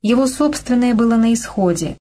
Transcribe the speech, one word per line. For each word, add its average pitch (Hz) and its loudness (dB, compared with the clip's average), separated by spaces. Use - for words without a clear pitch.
Его 247 0
собственное 247 0
было 226 2
на 226 4
исходе 170 -2